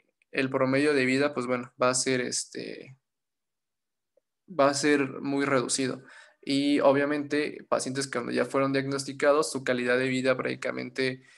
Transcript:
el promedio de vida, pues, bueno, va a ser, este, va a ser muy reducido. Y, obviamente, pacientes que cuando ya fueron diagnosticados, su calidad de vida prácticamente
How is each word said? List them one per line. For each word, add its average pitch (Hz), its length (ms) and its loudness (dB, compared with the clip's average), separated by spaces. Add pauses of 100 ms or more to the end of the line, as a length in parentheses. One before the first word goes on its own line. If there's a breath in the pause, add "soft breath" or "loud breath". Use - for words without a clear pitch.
(320)
el 135 180 0
promedio 135 460 2
de 131 100 4
vida, 135 300 2
pues, 123 100 -4
bueno, 123 340 -4
va 127 100 4
a 127 40 2
ser, 127 280 2
este, 120 760 -8 (1500)
va 143 200 4
a 143 40 2
ser 139 480 2
muy 139 240 -2
reducido. 131 560 0 (400 loud breath)
Y, 143 380 2
obviamente, 143 920 0
pacientes 131 380 -2
que 135 60 -12
cuando 123 180 -4
ya 123 140 0
fueron 135 280 0
diagnosticados, 139 800 0
su 131 120 -6
calidad 123 360 0
de 131 80 0
vida 131 280 0
prácticamente 127 880 -4 (160 soft breath)